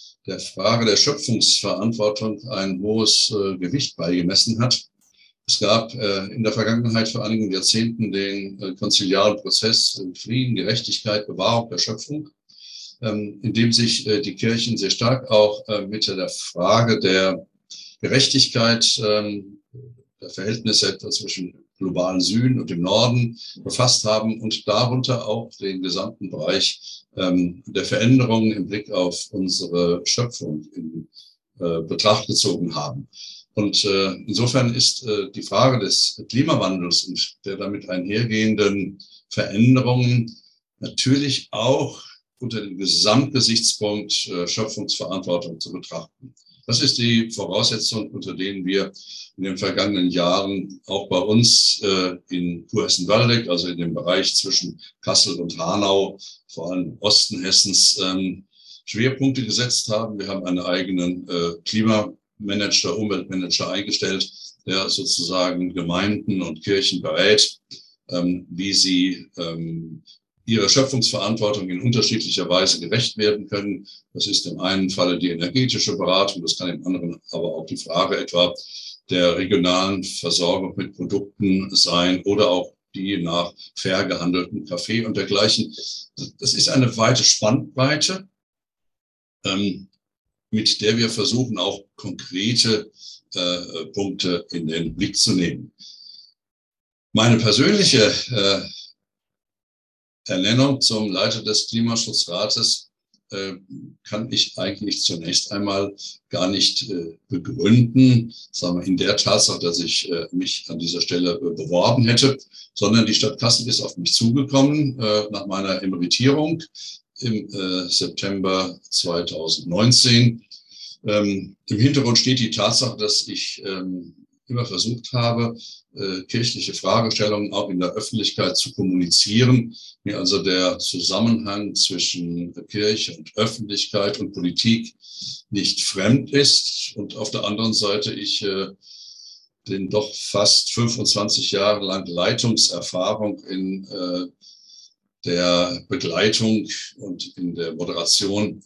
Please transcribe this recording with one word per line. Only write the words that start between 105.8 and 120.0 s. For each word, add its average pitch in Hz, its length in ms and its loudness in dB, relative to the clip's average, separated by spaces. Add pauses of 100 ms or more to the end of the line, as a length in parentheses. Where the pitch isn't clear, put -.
gar 90 180 -2
nicht, 98 420 0
äh, 82 280 -8 (100)
begründen, 117 1080 4 (180)
sagen 90 280 -2
wir, 90 80 -4
in 92 80 4
der 98 220 2
Tatsache, 101 420 2
dass 87 200 0
ich, 85 300 -2
äh, 82 220 -4
mich 90 380 -4
an - 100 -8
dieser 85 220 -4
Stelle, 90 320 0
äh, - 60 -6
beworben 90 680 2
hätte, 123 300 4 (360)
sondern 107 320 4
die 107 80 0
Stadt - 240 0
Kassel 117 300 0
ist 113 140 0
auf - 160 -8
mich 85 160 0
zugekommen, 135 840 2
äh, 107 320 2
nach 98 160 -8
meiner 95 380 -2
Emeritierung 135 800 2 (560)
im, 110 300 -4
äh, 92 400 -4
September 92 880 -2 (100)
zweitausendneunzehn. 90 1600 2 (600)